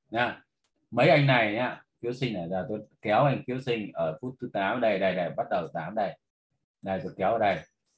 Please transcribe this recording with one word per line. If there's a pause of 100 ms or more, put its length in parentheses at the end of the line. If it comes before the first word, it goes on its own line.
(100)
nha. (480)
Mấy
anh
này
nhá, (180)
cứu
sinh
này,
giờ
tôi (220)
kéo
anh
cứu
sinh
ở
phút
thứ
tám
đây,
đây,
đây,
bắt
đầu
tám
đây. (640)
Đây,
tôi
kéo
ở
đây. (400)